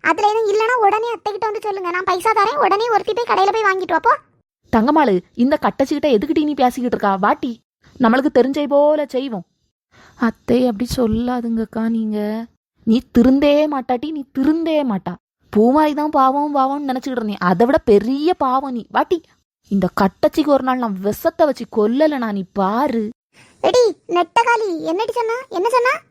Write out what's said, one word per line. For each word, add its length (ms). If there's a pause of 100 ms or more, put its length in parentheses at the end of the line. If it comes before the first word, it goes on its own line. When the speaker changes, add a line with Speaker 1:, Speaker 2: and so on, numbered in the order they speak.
Speaker 1:
அதுல 220
எதுவும் 200
இல்லைன்னா 340
உடனே 300
அத்தை 160
கிட்ட 180
வந்து 180
சொல்லுங்க, 300
நான் 120
பைசா 300
தரேன், 260
உடனே 300
ஒருத்தி 200
போய் 160
கடையில 240
போய் 140
வாங்கிட்டு 280
வா, 100
போ. 60 (600)
Speaker 2:
தங்கம்மாளு, 400 (280)
இந்த 220
கட்டச்சிக்கிட்ட 520
எதுக்கிட்டி 300
நீ 160
பேசிக்கிட்டு 340
இருக்கா? 160 (120)
வாட்டி, 280 (520)
நம்மளுக்கு 340
தெரிஞ்சை 340
போல 300 (140)
செய்வோம். 300 (760)
அத்தை, 380 (120)
அப்படி 160 (100)
சொல்லாதுங்கக்கா 880 (140)
நீங்க. 220 (680)
நீ 100 (180)
திருந்தே 400 (180)
மாட்டாட்டி, 380
நீ 100 (140)
திருந்தே 440 (120)
மாட்டா. 220 (400)
பூமாரி 420
தான் 200
பாவம் 400
பாவம்னு 340
நினைச்சுக்கிட்டு 320
இருந்தேன், 280
அதை 160
விட 120 (140)
பெரிய 380 (160)
பாவம் 320
நீ. 40 (140)
வாட்டி, 220 (540)
இந்த 160 (120)
கட்டச்சிக்கு 560
ஒரு 120
நாள் 160
நான் 220
விஷத்தை 440
வச்சு 160 (120)
கொல்லல, 460
நான் 160
நீ 40 (160)
பாரு. 440 (600)
Speaker 1:
எடி 200 (320)
நெட்டகாளி, 520 (240)
என்னடி 280
சொன்னா? 180 (200)
என்ன 180
சொன்னா? 180 (180)